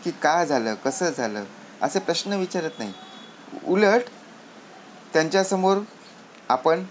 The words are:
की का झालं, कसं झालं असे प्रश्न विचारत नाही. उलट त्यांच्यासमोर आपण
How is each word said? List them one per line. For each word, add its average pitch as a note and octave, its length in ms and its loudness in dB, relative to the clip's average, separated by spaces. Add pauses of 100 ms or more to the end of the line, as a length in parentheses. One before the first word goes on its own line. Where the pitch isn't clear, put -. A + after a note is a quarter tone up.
की F3 80 -4
का D#3 320 2
झालं, A#2 300 0
कसं C3+ 360 -2
झालं G#2+ 340 -4 (380)
असे E3 160 0
प्रश्न F#3+ 340 -2
विचारत F3+ 460 -4
नाही. G#2 140 -8 (720)
उलट G#3 440 4 (1040)
त्यांच्यासमोर F#3 680 2 (720)
आपण D#3+ 420 2